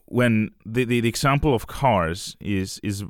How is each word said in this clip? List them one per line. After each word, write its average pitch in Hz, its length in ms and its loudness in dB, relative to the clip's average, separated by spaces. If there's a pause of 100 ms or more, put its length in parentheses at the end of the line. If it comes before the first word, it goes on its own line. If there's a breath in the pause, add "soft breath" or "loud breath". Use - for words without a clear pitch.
when 113 440 2 (160)
the, 117 200 0
the, 120 160 2
the 117 80 2
example 143 440 2
of 110 140 -2
cars 92 720 0
is, 95 440 -4
is, 101 260 -6